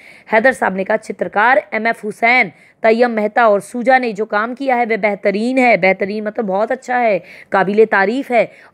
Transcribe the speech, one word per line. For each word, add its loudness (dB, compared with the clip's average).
हैदर 4
साहब -4
ने -4
कहा, -2
चित्रकार 0
एम -4
एफ़ -4
हुसैन, 0
तैयब 2
मेहता 0
और 2
सूजा 0
ने -4
जो -6
काम -4
किया -2
है 0
वह -2
बेहतरीन -2
है। 4
बेहतरीन -2
मतलब -6
बहुत -2
अच्छा -4
है, 0
काबिले 2
तारीफ़ 0
है। 0